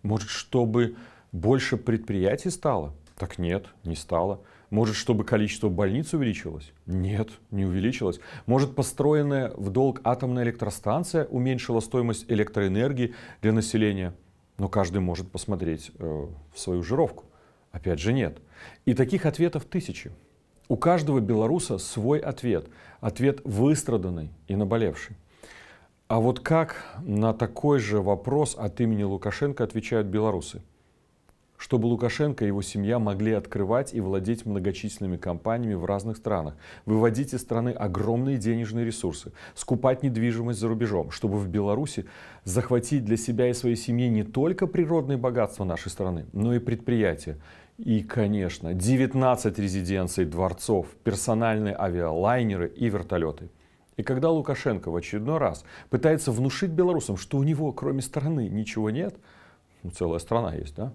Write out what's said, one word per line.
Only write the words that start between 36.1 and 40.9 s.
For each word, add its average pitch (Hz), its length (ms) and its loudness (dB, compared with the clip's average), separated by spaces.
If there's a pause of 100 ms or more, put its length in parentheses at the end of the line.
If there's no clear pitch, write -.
странах, 80 400 -2 (300)
выводить 113 480 2
из 123 80 -4
страны 117 260 -2
огромные 117 680 0
денежные 113 480 0
ресурсы, 95 460 -6 (220)
скупать 131 480 2
недвижимость 117 560 0
за 110 100 0
рубежом, 107 420 0